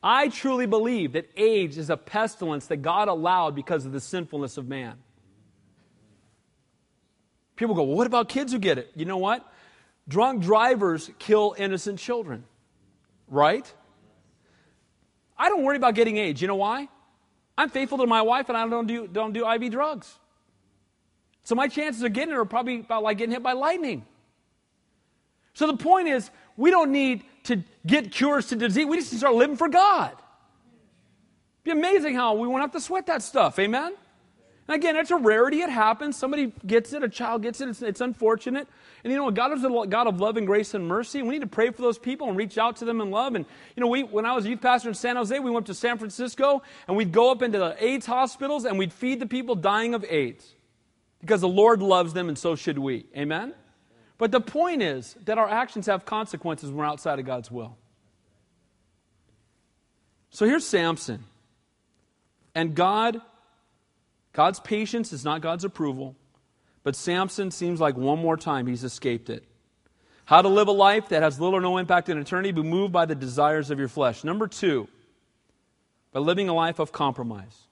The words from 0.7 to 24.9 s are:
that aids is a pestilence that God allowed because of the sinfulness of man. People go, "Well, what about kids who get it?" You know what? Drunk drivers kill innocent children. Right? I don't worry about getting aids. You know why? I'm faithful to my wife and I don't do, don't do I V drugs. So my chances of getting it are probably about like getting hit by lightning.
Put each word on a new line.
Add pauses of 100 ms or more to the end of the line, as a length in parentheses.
that
aids
is
a
pestilence
that
God
allowed
because
of
the
sinfulness
of
man. (2500)
People
go,
"Well,
what
about
kids
who
get
it?"
You
know
what? (600)
Drunk
drivers
kill
innocent
children. (840)
Right? (1700)
I
don't
worry
about
getting
aids.
You
know
why? (680)
I'm
faithful
to
my
wife
and
I
don't
do,
don't
do
I
V
drugs. (1300)
So
my
chances
of
getting
it
are
probably
about
like
getting
hit
by
lightning. (1500)